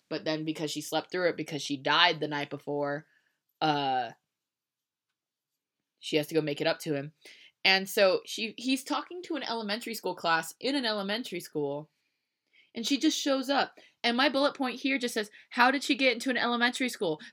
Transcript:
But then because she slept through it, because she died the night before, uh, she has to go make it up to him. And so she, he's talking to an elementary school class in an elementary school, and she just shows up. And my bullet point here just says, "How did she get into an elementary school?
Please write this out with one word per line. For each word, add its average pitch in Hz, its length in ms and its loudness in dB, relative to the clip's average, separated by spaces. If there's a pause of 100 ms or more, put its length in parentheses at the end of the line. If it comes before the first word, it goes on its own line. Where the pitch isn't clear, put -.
(100)
But 156 160 -4
then 156 180 -2
because 156 260 -4
she 151 120 -6
slept - 280 -4
through 180 200 2
it, 156 80 -4
because 151 240 -6
she 143 160 -6
died 156 420 4
the 156 80 -4
night 143 220 -4
before, 143 560 -4 (560)
uh, 135 480 2 (1900)
she - 160 -2
has 147 100 0
to 165 80 -4
go 156 80 2
make 147 180 -4
it 151 60 0
up 160 140 0
to 156 140 -2
him. 143 180 -6 (520)
And 190 240 4
so 190 380 4
she, 208 320 -6
he's 262 260 -2
talking 302 380 -6
to 339 140 -4
an 254 80 -6
elementary 226 500 -4
school 185 200 -4
class 165 460 0
in 262 140 0
an 269 100 0
elementary 208 560 -2
school, 147 480 -6 (840)
and 226 120 -6
she 277 120 0
just 311 200 2
shows 269 300 0
up. 269 300 0 (260)
And 240 120 2
my 277 120 4
bullet 269 260 2
point 254 260 -4
here 269 180 0
just 240 160 -2
says, 208 160 -4 (200)
"How 254 200 6
did 277 120 0
she 294 120 2
get 254 180 4
into 240 180 -4
an 240 60 2
elementary 240 540 2
school? 160 280 -2 (140)